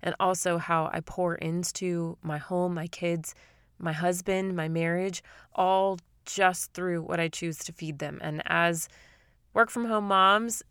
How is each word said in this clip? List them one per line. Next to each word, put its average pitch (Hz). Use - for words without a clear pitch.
and 175
also 185
how 165
I 165
pour 170
into 170
my 151
home, 180
my 165
kids, 170
my 165
husband, 180
my 160
marriage, 170
all 190
just 185
through 180
what 170
I 165
choose 165
to -
feed 156
them. 147
And 156
as 170
work 226
from 233
home 214
moms 202